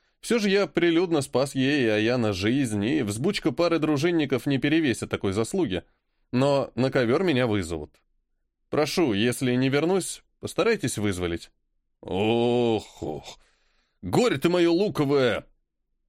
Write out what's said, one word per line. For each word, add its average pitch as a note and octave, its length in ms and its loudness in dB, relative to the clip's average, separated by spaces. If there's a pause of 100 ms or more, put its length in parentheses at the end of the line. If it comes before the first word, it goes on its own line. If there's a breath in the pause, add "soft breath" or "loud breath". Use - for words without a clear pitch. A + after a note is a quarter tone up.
(200)
Всё - 180 0
же G#3 120 0
я G3 160 2
прилюдно E3 560 2
спас C3+ 320 -2
ей C3 300 2
и A2+ 40 2
Аяна A2 440 2
жизнь, G#2+ 520 0
и C#3+ 180 0
взбучка C3 500 -2
пары E3+ 260 0
дружинников D3+ 680 0
не C#3 120 0
перевесит C#3+ 500 0
такой G2+ 240 -2
заслуги. A2 500 -2 (500)
Но C3+ 420 0
на B2+ 160 0
ковёр C3 320 2
меня C3 240 2
вызовут. E2+ 480 -4 (760)
Прошу, C#3+ 460 0
если B2 400 0
не C3 140 2
вернусь, E3 540 -2 (180)
постарайтесь F3 580 -2
вызволить». F2+ 520 -4 (520)
«Ох, A#2 1000 0
ох, - 360 -10 (640)
горе E3+ 360 0
ты E3+ 100 2
моё E3+ 240 2
луковое! C#3+ 720 0 (640)